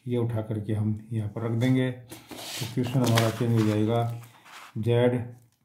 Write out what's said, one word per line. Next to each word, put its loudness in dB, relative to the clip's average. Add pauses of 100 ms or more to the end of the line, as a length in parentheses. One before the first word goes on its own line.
ये -2
उठा -2
करके -4
हम -2 (140)
यहाँ -4
पर -8
रख -2
देंगे, 2
तो -12
question -2
हमारा 4
change 2
हो 4
जाएगा, 4 (760)
जेड 4 (440)